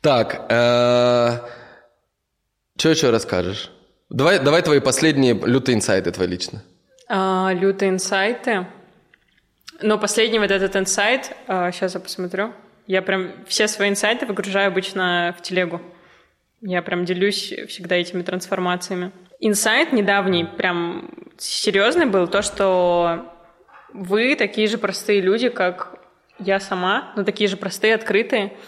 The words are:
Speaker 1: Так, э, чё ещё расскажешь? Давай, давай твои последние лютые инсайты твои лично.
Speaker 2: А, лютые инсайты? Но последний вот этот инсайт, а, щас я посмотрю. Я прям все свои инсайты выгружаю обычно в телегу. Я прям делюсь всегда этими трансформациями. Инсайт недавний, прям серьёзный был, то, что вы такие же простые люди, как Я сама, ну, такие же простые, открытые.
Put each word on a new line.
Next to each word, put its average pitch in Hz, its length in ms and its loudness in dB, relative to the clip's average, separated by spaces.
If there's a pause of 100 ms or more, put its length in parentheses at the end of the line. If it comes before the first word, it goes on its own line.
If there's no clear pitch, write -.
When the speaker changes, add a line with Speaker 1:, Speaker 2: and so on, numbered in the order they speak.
Speaker 1:
Так, 123 500 2
э, 120 880 4 (1400)
чё 156 120 2
ещё 151 200 2
расскажешь? 98 600 -2 (400)
Давай, 160 280 2
давай 147 240 2
твои 147 180 4
последние 131 540 4
лютые 123 420 2
инсайты 95 360 0
твои 92 160 -2
лично. 90 340 -8 (460)
Speaker 2:
А, 190 440 0
лютые 190 380 0
инсайты? 196 760 -2 (1160)
Но 214 160 2
последний 220 400 2
вот 202 120 2
этот 196 260 0
инсайт, 208 600 0 (120)
а, 180 240 0
щас 180 220 -4
я 180 60 -8
посмотрю. 190 520 -6 (340)
Я 185 160 0
прям 190 300 -4 (140)
все 208 220 0
свои 202 200 0
инсайты 214 380 0
выгружаю 196 420 -2
обычно 180 720 -2
в - 40 -20
телегу. 175 380 -4 (800)
Я 180 200 -2
прям 175 220 -2
делюсь 185 480 -2 (160)
всегда 180 280 -4
этими 175 260 -2
трансформациями. 180 880 -4 (300)
Инсайт 220 520 2
недавний, 196 520 2 (120)
прям 175 540 -4 (280)
серьёзный 226 680 2
был, 190 220 2
то, 202 140 0
что 175 840 0 (680)
вы 214 440 0
такие 208 320 0
же 208 100 -2
простые 202 420 0
люди, 220 280 2
как 180 480 -4 (420)
Я 190 220 0
сама, 196 560 -2
ну, 202 80 -2
такие 202 240 0
же 190 80 -2
простые, 214 380 0
открытые. 214 580 0 (160)